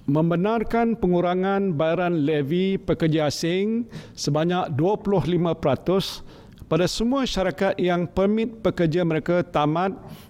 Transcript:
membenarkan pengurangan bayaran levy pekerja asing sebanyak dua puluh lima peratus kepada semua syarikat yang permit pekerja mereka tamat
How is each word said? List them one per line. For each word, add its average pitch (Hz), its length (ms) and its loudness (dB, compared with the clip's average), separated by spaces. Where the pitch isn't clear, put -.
membenarkan 214 880 2
pengurangan 185 800 0
bayaran 165 480 0
levy 165 560 0
pekerja 156 480 0
asing 202 600 -2
sebanyak 170 560 0
dua 165 240 2
puluh 196 320 0
lima 175 240 2
peratus - 720 -2
kepada 170 320 0
semua 247 400 0
syarikat 190 540 0
yang 175 260 0
permit 214 560 0
pekerja 175 400 2
mereka 165 400 0
tamat 160 480 0